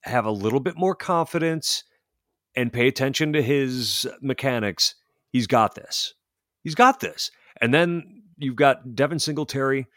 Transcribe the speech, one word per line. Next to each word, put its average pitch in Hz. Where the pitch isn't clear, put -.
have 120
a 110
little 107
bit 170
more 185
confidence 165
and 120
pay 120
attention 135
to 151
his 127
mechanics, 123
he's 120
got 113
this. -
He's 156
got 254
this. -
And 117
then 170
you've 131
got 127
Devin 143
Singletary 139